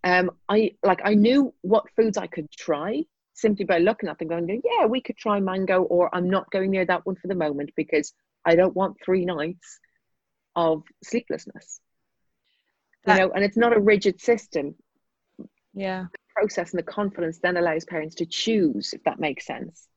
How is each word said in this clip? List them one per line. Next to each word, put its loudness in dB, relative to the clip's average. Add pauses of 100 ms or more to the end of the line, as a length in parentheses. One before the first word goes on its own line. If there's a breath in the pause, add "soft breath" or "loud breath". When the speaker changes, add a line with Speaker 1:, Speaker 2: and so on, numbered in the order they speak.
Speaker 1:
um, 2 (180)
I, 2
like, 2
I 2
knew 4 (100)
what 0
foods 2
I -6
could -10
try -4 (320)
simply 0
by 2
looking 0
at -10
them -6
going, -4
"Yeah, 2
we 0
could -12
try -2
mango," 0
or, 2
"I'm 0
not 0
going 0
near 0
that 0
one -6
for -16
the -4
moment -4
because -2 (320)
I 4
don't 4
want -2
three 0
nights -6 (760)
of 0 (180)
sleeplessness." -8 (1300)
You 4
Speaker 2:
That 6
Speaker 1:
know, 4
and 0
it's 0
not 4
a 4
rigid 2
system. -2 (1000)
Speaker 2:
Yeah. -6
Speaker 1:
The -20 (140)
process -2
and -4
the -4
confidence -6
then 0
allows 0
parents -8
to -4
choose, -2
if -14
that -2
makes -6
sense. -14